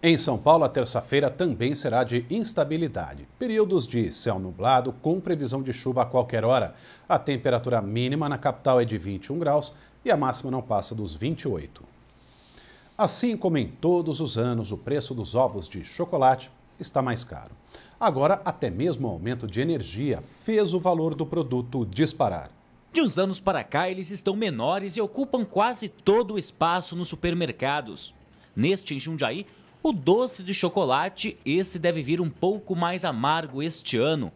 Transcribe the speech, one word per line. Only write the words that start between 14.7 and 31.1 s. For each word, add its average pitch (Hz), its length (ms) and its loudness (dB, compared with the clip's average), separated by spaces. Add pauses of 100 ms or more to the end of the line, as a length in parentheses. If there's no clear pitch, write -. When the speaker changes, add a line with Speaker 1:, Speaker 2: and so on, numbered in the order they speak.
Speaker 1:
o 101 60 -6
preço 139 360 -4
dos 107 220 -6
ovos 120 340 0
de 95 140 -12
chocolate 131 640 2 (300)
está - 200 -2
mais 123 240 -2
caro. - 280 -14 (480)
Agora, 180 440 4
até - 280 -2
mesmo 127 360 -2
o 104 40 -2
aumento 113 340 -6
de 101 160 -4
energia 123 640 -2 (200)
fez 208 300 2
o 185 60 2
valor 165 340 2
do 147 140 -4
produto 123 580 -2
disparar. 95 640 0 (420)
Speaker 2:
De 330 120 4
uns 180 160 2
anos 190 200 0
para 160 240 0
cá, 165 240 0
eles 185 220 -6
estão 196 260 -2
menores 185 600 -2
e 233 40 -2
ocupam 247 440 -2
quase 214 420 0
todo 208 460 2
o 208 60 -2
espaço 170 560 0
nos 175 120 -4
supermercados. 143 1080 -4 (400)
Neste, 160 400 0
em 135 40 -6
Jundiaí, 147 460 -4 (380)
o 311 80 4
doce 196 520 2
de 190 100 -4
chocolate, 180 880 0